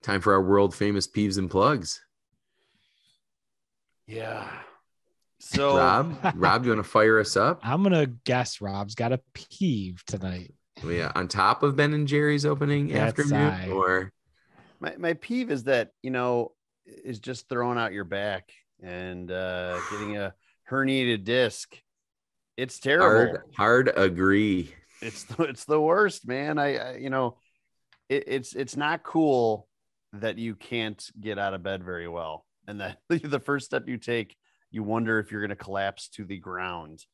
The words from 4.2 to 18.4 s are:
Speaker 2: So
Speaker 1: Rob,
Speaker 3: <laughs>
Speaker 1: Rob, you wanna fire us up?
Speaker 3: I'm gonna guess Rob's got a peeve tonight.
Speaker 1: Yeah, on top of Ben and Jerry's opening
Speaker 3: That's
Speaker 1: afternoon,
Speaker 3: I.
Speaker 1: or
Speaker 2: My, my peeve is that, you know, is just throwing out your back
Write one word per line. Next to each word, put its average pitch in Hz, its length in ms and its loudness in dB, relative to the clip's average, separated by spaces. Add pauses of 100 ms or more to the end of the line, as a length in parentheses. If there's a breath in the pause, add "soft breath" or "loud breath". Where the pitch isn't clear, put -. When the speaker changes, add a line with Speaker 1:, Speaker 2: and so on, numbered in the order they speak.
Speaker 2:
So 139 360 2
Speaker 1:
Rob, 113 460 4
Speaker 3:
<laughs> 180 140 0
Speaker 1:
Rob, 92 280 4
you 123 60 2
wanna 107 120 2
fire 110 380 6
us - 160 0
up? 135 260 2
Speaker 3:
I'm 139 200 0
gonna 175 240 4
guess 123 540 -2
Rob's 101 340 -6
got 120 180 0
a 131 80 -2 (140)
peeve 98 720 -4
tonight. 92 480 -8 (300)
Speaker 1:
Yeah, 85 300 -2
on 92 140 -2
top 101 340 4
of 143 140 2
Ben 147 160 4
and 151 140 0
Jerry's 147 400 2
opening 143 420 2
Speaker 3:
That's 131 300 0
Speaker 1:
afternoon, 143 340 4
Speaker 3:
I. 92 180 -6
Speaker 1:
or 92 420 2 (680 soft breath)
Speaker 2:
My, 160 160 -8
my 170 180 -2
peeve 240 360 -4
is 131 140 -4
that, 127 260 0 (120)
you 131 80 -6
know, 123 420 -2 (340)
is - 320 -14
just 123 300 -12
throwing 123 300 -2
out 113 140 -2
your 101 120 -6
back 98 460 -6 (300)